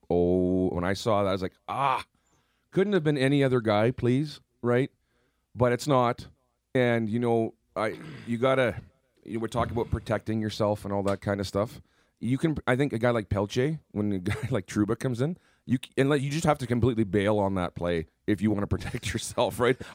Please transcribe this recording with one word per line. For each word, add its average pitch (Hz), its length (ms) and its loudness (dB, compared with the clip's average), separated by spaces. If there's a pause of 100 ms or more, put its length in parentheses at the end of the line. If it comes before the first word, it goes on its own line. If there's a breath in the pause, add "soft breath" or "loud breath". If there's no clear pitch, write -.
(100)
oh, 90 580 4
when 87 160 -2
I 92 80 0
saw 101 300 0
that, 98 80 0
I - 20 0
was 95 100 -2
like, 92 120 -8 (140)
"Ah, 131 360 -2 (680)
couldn't 196 200 0
have 185 120 2
been 151 140 2
any 139 240 4
other 127 180 4
guy, 107 300 4
please," 131 500 -2 (220)
right? 120 280 2 (640)
But 120 180 2
it's 120 140 -4
not. 127 400 2 (480)
And, 117 340 2
you 107 100 -2
know, 117 360 0 (200)
I, 104 200 -2 (320)
you 117 120 -2
gotta, 127 380 2 (480)
you - 100 -8
know, 113 60 -4
we're 113 80 -4
talking 117 240 -2
about 113 180 -2
protecting 110 500 -2
yourself 107 440 0
and 101 80 -6
all 101 120 0
that 98 160 -2
kind 101 200 -2
of 98 60 -4
stuff. 104 340 -2 (400)
You 127 180 0
can, 156 180 0 (100)
I 123 100 2
think 139 160 0
a 113 60 -2
guy 120 120 2
like 117 180 0
Pelche, 127 500 0 (140)
when 104 200 -2
a 98 60 -2
<laughs> - 20 -6
guy 95 160 -4 (140)
like 107 160 -2
Trouba 104 320 0
comes 123 220 -4
in, 160 160 -2 (300 soft breath)
you - 180 2
c-, - 120 -20
and, 135 120 4
like, 143 140 2
you 139 80 -4
just 156 140 -2
have 151 140 2
to 127 80 -6
completely 120 380 2
bail 101 340 2
on 98 160 0
that 90 200 -2
play 85 320 -2 (200)
if 107 160 0
you 107 80 2
wanna 101 160 0
<laughs> - 0 -
protect - 460 -6
yourself, - 480 -4
right? 123 200 2 (140 loud breath)